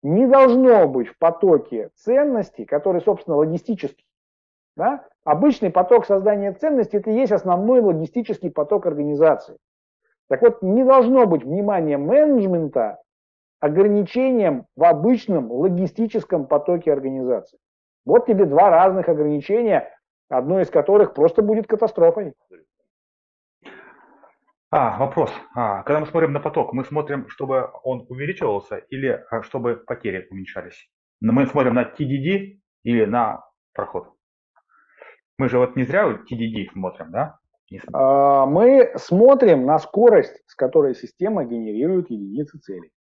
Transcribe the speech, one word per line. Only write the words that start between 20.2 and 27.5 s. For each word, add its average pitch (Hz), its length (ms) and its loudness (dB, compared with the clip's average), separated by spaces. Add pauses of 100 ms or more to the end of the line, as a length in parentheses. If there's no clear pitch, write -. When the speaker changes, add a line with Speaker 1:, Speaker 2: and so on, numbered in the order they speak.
Speaker 1:
одно 139 300 -2
из - 100 -4
которых 190 440 2
просто 165 280 2
будет 214 240 -2
катастрофой. 180 680 0 (2500)
Speaker 2:
А, 117 260 -2
вопрос. 139 340 -2 (240)
А, 104 260 -4
когда 151 180 -2
мы 151 60 -8
смотрим 160 260 -2
на 143 80 -4
поток, - 320 -4
мы 127 120 -6
смотрим, 143 440 -8
чтобы 131 420 -4 (120)